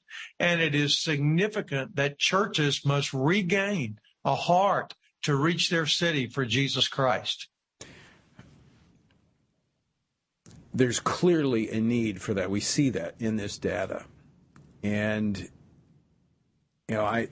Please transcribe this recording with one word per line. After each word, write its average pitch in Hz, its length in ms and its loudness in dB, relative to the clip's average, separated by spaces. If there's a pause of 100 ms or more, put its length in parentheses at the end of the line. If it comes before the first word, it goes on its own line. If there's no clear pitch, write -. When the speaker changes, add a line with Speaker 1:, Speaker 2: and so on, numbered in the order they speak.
(380)
Speaker 1:
and 170 240 2
it 151 120 0
is 147 240 2
significant 151 1000 0
that 143 220 -2
churches 156 640 0
must 143 280 0
regain 175 840 0 (300)
a 135 60 2
heart 175 600 2 (280)
to 147 120 2
reach 165 360 2
their 165 160 2
city 151 420 0
for 135 160 -2
Jesus 131 420 0
Christ. - 640 -2 (3250)
Speaker 2:
There's 120 260 2
clearly 139 720 2
a 110 100 -2
need 113 400 0
for - 140 -2
that. 92 160 -2
We 101 100 0
see 139 300 2
that 85 280 -6
in 110 180 -2
this 101 200 -6
data. 95 480 -4 (800)
And, 104 560 -2 (1500)
you 110 60 -2
know, 107 100 0
I, 110 280 0